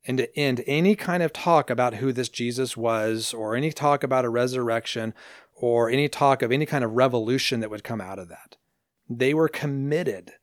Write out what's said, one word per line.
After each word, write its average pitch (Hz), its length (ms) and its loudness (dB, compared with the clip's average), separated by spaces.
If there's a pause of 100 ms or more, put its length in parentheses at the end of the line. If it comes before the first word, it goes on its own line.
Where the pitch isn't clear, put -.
And 127 140 -2
to - 180 -4
end 131 300 0
any 170 300 4
kind 175 260 -2
of 160 100 0
talk 160 380 2
about 120 240 2
who 131 180 -2
this 120 160 -4
Jesus 120 480 -4
was, 113 560 0
or 110 220 -4
any 147 160 0
talk 143 320 0
about 131 220 2
a 120 60 0
resurrection, 117 840 -2 (400)
or 117 360 2
any 139 180 2
talk 139 340 2
of 113 80 0
any 147 160 2
kind 139 160 0
of 110 120 -2
revolution 123 680 2
that 110 100 -6
would 104 140 -12
come 113 160 -6
out 95 180 -10
of 92 100 -12
that. - 280 -20 (520)
They 127 240 0
were 160 160 2
committed 139 840 -4 (100)